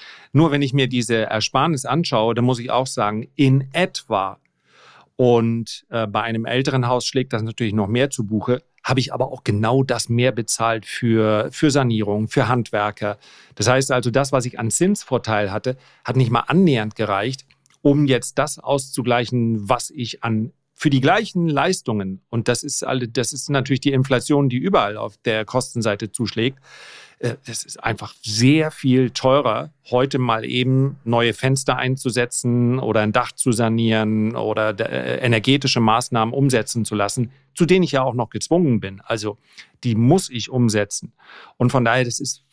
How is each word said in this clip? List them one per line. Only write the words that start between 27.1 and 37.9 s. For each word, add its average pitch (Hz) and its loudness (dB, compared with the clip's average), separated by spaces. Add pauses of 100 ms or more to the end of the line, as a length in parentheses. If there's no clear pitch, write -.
äh, 117 -4 (100)
das - -10
ist - -16
einfach 110 -6
sehr 139 2
viel 127 2
teurer, 131 0 (200)
heute 135 2
mal 117 0
eben 131 0
neue 117 2
Fenster 131 0
einzusetzen 123 0
oder 110 0
ein 107 2
Dach 123 0
zu - 0
sanieren 110 0
oder, 107 -2
äh, 123 -4
energetische 127 2
Maßnahmen 113 2
umsetzen 123 0
zu 107 -4
lassen, 104 -2 (240)
zu 180 2
denen 180 6
ich 147 0